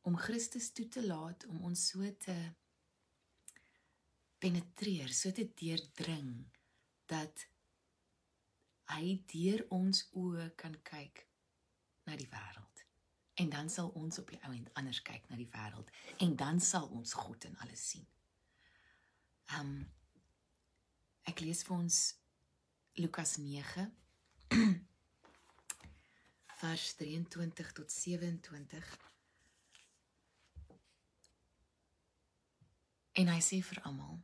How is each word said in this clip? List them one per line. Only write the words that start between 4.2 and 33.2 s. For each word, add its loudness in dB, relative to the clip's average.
penetreer, 2
so 4
te 2
deurdring, -2
dat -4
hy 0
deur 4
ons 4
oë -2
kan -10
kyk -14
na -6
die -10
wêreld. -14
En 4
dan -2
sal -2
ons -4
op -14
die -14
ou -8
end -10
anders -4
kyk -10
na -8
die -8
wêreld. -10
En 6
dan 4
sal 4
ons -6
God -8
in -12
alles -8
sien. -10
Ehm, -4
ek -4
lees 0
vir 2
ons 6
Lukas 2
nege, -4
<clears throat> 10
vers 0
drieëntwintig -4
tot -8
sewenentwintig. -4
En 8